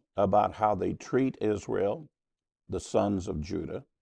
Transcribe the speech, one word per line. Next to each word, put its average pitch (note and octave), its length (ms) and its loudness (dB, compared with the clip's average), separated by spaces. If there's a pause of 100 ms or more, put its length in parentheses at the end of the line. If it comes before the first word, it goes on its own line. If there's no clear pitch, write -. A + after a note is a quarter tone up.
(160)
about G2+ 380 4
how G#2+ 220 2
they F#2 180 0
treat - 480 0
Israel, G#2+ 680 -2 (640)
the F#2+ 100 -4
sons G2+ 480 0
of D#2+ 140 -4
Judah, E2 420 -6 (180)